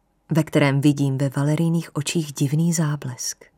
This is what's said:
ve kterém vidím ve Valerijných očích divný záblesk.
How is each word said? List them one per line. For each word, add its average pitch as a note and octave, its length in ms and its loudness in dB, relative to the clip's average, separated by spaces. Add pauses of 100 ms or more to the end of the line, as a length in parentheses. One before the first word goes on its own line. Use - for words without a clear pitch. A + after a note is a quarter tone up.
(300)
ve D3 140 2
kterém C#3 360 2
vidím C#3 380 2
ve C#3 100 0
Valerijných D#3+ 680 0
očích D3+ 360 -4
divný D3+ 400 0
záblesk. D3 720 -4 (140)